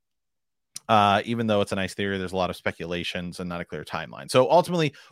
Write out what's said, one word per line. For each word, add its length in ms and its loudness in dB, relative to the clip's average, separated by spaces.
Uh, 360 6
even 200 -2
though 160 4
it's 100 -2
a 40 -2
nice 180 -4
theory, 240 -2
there's 140 -6
a 60 -4
lot 120 0
of 60 -8
speculations 840 -6
and 100 -6
not 120 -6
a 40 -10
clear 180 -10
timeline." 480 -10
So 180 6
ultimately, 440 2